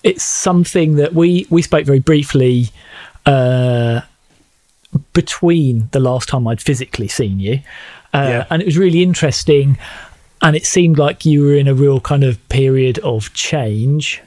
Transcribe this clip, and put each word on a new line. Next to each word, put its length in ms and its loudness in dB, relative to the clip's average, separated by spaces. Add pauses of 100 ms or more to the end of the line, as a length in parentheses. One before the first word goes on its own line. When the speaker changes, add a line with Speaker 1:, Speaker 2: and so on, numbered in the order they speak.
Speaker 1:
it's 220 -2
something 720 0
that 180 0
we, 360 2
we 120 2
spoke 240 0
very 140 2
briefly, 680 0 (580)
uh, 760 0 (1120)
between 800 0
the 80 0
last 280 -2
time 180 -2
I'd 140 -2
physically 480 -6
seen 320 -4
you. 200 -2 (520)
Uh, 160 0
Speaker 2:
Yeah. 220 -4
Speaker 1:
and 120 0
it 40 -4
was 100 0
really 260 2
interesting. 760 0 (640)
And 140 2
it 100 -4
seemed 320 2
like 260 -2
you 180 4
were 120 4
in 140 2
a 60 2
real 260 2
kind 240 0
of 240 -2
period 500 0
of 340 -4
change. 960 -4